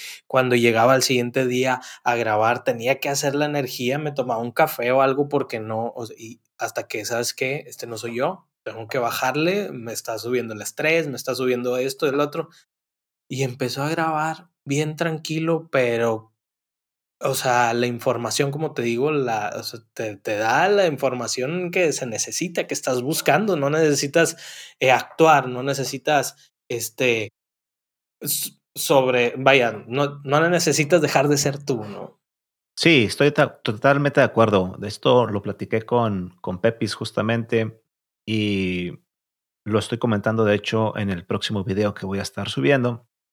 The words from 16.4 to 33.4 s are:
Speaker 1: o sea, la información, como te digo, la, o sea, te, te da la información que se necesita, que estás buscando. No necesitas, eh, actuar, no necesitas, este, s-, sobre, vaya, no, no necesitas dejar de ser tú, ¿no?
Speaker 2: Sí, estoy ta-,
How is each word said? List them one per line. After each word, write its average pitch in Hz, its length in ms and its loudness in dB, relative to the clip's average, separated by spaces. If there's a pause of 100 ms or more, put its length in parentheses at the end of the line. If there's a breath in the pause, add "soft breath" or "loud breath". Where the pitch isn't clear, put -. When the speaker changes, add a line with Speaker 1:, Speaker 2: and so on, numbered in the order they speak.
Speaker 1:
o 135 140 0
sea, 120 380 2
la 120 140 0
información, 120 640 -2
como 156 220 -6
te - 80 -4
digo, 120 300 0
la, 117 460 -2
o 110 60 -10
sea, - 160 -12 (140)
te, 107 240 -6
te 107 200 -4
da 123 320 2
la 202 180 4
información 135 840 -2
que 175 220 2
se - 140 -6
necesita, 170 600 -4
que - 60 -6
estás 127 280 -2
buscando. 156 540 0
No 139 140 -2
necesitas, 151 680 2 (420 loud breath)
eh, 131 120 4
actuar, 139 560 4
no 123 160 -6
necesitas, 135 880 -2 (180)
este, 113 600 -2 (920)
s-, - 300 -6 (240)
sobre, 127 600 2
vaya, 123 500 4
no, 139 360 -2
no 147 260 2
necesitas 160 520 2
dejar 143 260 2
de 147 100 4
ser 143 260 -2
tú, 117 220 -4
¿no? 101 340 -14 (580)
Speaker 2:
Sí, 147 280 6
estoy 143 260 2
ta-, 143 300 0